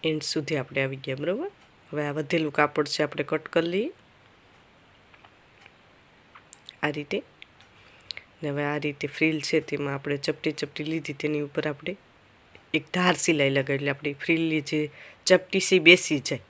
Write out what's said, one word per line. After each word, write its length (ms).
એન્ડ 140
સુધી 280
આપણે 240
આવી 220
ગયા, 160
બરોબર? 280
હવે 160
આ 100
વધેલું 400
કાપડ 360
છે, 100
આપણે 260
કટ 240
કરી 180
લઈએ 180
આ 100
રીતે. 220
ને 100
હવે 100
આ 120
રીતે 220
ફ્રિલ 220
છે, 120
તેમાં 260
આપણે 200
ચપટી 340
ચપટી 300
લીધી, 320
તેની 260
ઉપર 240
આપણે 220
એક 60
ધાર 300
સિલાઈ 320
લગાવી, 240
એટલે 120
આપણી 300
ફ્રિલની 480
જે 100
ચપટી 400
છે, 80
એ 120
બેસી 400
જાય. 220